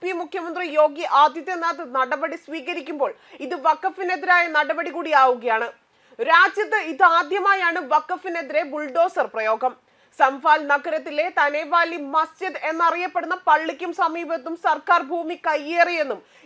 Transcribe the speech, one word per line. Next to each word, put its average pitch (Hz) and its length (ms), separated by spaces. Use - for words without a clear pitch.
പി 370 100
മുഖ്യമന്ത്രി 349 540
യോഗി 302 440
ആദിത്യനാഥ് 330 840
നടപടി 277 420
സ്വീകരിക്കുമ്പോൾ 285 760
ഇത് 285 140
വഖഫിനെതിരായ 349 920
നടപടി 311 440
കൂടിയാവുകയാണ്. 247 840
രാജ്യത്ത് 392 560
ഇതാദ്യമായാണ് 349 1000
വഖഫിനെതിരെ 339 840
ബുൾഡോസർ 302 640
പ്രയോഗം. 220 580
സംഫാൽ 294 480
നഗരത്തിലെ 302 720
തനേവാലി 320 580
മസ്ജിദ് 311 600
എന്നറിയപ്പെടുന്ന 339 800
പള്ളിക്കും 320 460
സമീപത്തും 330 640
സർക്കാർ 330 460
ഭൂമി 330 320
കയ്യേറിയെന്നും 311 880